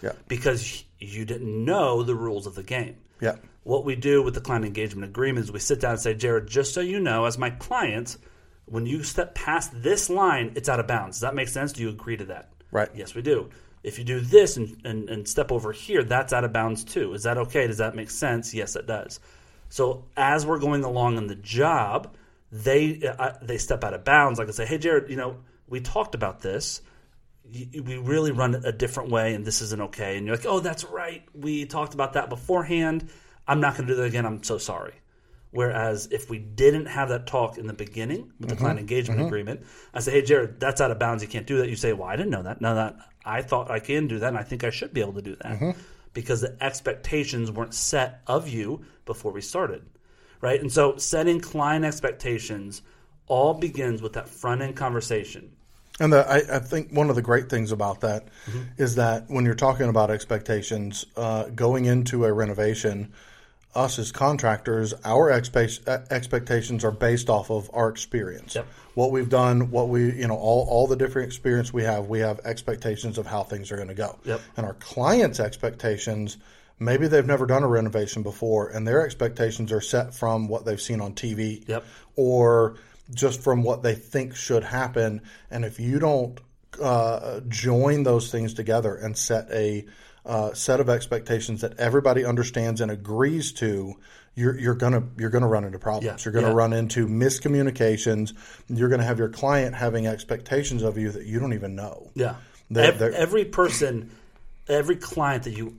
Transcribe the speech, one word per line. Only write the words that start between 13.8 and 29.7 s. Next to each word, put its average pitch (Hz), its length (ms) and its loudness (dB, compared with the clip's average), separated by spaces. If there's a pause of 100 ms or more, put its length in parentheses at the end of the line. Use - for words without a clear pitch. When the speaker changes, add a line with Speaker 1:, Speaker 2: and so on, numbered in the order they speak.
Speaker 2:
"If 104 160 -10
you 120 60 -8
do 127 160 -2
this 175 380 8
and, 110 260 -6
and, 110 240 -6
and 107 200 -6
step - 240 0
over 110 200 -2
here, 175 300 0
that's 123 320 0
out 123 100 2
of 117 80 -2
bounds 113 320 -2
too. 104 300 -4
Is 104 100 -8
that 120 140 0
okay? 123 280 0
Does 110 120 -4
that 113 160 -2
make 110 160 -10
sense?" 120 440 -4
"Yes, 104 220 -6
it - 100 -8
does." 107 340 -8 (500)
So 127 340 -2 (120)
as 143 300 2
we're 156 140 0
going 143 240 0
along 123 340 0
in 107 80 -4
the 101 80 -8
job, 113 800 0 (360)
they, 147 520 2 (160)
uh, 131 140 -2 (100)
they 117 160 -6
step - 260 -2
out 104 80 -4
of 90 120 -8
bounds. 139 340 6
Like 110 100 -4
I 107 40 -10
say, 113 140 -4
"Hey, 151 120 -4
Jared, 151 320 2
you 131 60 -6
know, 127 220 -6 (300)
we 127 140 -8
talked - 320 -4
about 98 260 -4
this. - 400 -6 (640)
Y-, 123 240 -14 (160)
we 127 140 -8
really 147 340 0
run 123 220 2
it 117 100 -6
a 123 80 -2
different 120 380 -4
way, 113 240 2
and 104 100 -6
this 107 180 -2
isn't 107 200 -6